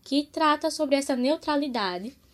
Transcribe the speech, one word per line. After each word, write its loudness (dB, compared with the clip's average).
que -2
trata 2
sobre 0
essa 0
neutralidade. -2